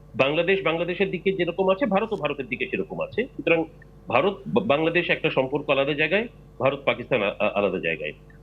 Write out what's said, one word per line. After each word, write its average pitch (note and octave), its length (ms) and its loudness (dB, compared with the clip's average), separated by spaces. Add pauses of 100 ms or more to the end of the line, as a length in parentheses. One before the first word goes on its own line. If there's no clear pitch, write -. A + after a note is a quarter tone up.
(160)
বাংলাদেশ E3 480 2
বাংলাদেশের F3 480 0
দিকে F#3+ 200 -2
যেরকম F#3 380 0
আছে, F#3+ 160 2
ভারতও G#3 300 0
ভারতের D3 320 -4
দিকে A#2 200 -4
সেরকম D#2+ 340 -4
আছে। G3+ 220 -4 (120)
সুতরাং D#3+ 280 2 (440)
ভারত E3 300 2 (100)
বা-, A2+ 160 2
বাংলাদেশ D#3+ 460 2
একটা D#3+ 200 0
সম্পর্ক C#3 400 -2
আলাদা C3+ 240 2
জায়গায়, D#3+ 340 0 (320)
ভারত C3 260 0
পাকিস্তান A#2+ 380 0
আ-, G2 160 0
আ-, G#2 140 2
আলাদা F#2+ 260 2
জায়গায়। D#2 320 -4 (320)